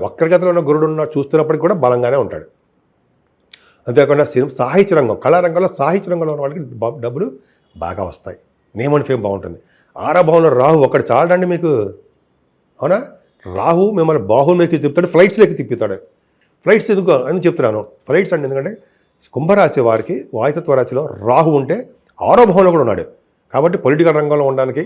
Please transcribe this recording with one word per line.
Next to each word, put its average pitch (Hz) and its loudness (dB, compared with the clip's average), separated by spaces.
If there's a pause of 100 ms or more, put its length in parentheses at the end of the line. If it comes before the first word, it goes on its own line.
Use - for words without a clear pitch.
వక్రగతిలో 175 0
ఉన్న 170 0
గురుడు 156 2
ఉన్న 156 -4
చూస్తున్నప్పటికీ 151 -2
కూడా 196 0
బలంగానే 123 2
ఉంటాడు. 85 -12 (1400)
అంతేకాకుండా 139 2
సినిమా, 135 0 (100)
సాహిత్య 170 2
రంగం, 113 0
కళారంగంలో, 175 0 (100)
సాహిత్య 170 -2
రంగంలో 160 -4
ఉన్న 143 -8
వాళ్ళకి 151 -8 (200)
బ-, 123 -4
డబ్బులు 131 -6 (580)
బాగా 92 -8
వస్తాయి, - -18 (420)
నేమ్ 143 0
and 143 -4
ఫేమ్ 120 -2
బాగుంటుంది. 90 -8 (360)
ఆరో 139 0
భావంలో 165 4 (120)
రాహు 160 4
ఒకటి 131 0
చాలడండి 170 2
మీకు, 170 -2 (1120)
అవునా? 170 0 (600)
రాహు 165 0 (160)
మిమ్మల్ని 160 0
బాహువుల 139 2
మీద 170 2 (160)
తిప్పుతాడు, 160 -2
ఫ్లైట్స్లోకి 196 2
తిప్పుతాడు. 110 -6 (680)
ఫ్లైట్స్ 208 2
ఎందుకు 185 2 (180)
అని 180 -2
చెప్తున్నాను, 120 0 (260)
ఫ్లైట్స్ 180 0
అండి, 147 -4
ఎందుకంటే 139 -6 (600)
కుంభరాశి 160 2
వారికి 113 0 (220)
వాయుతత్వ 143 -2
రాశిలో 127 -2 (260)
రాహు 156 4
ఉంటే 135 -2 (520)
ఆరో 202 6
భావంలో 185 4
కూడా 147 2
ఉన్నాడు 90 -2 (480)
కాబట్టి 165 0
పొలిటికల్ 156 2
రంగంలో 147 0
ఉండడానికి, 131 -2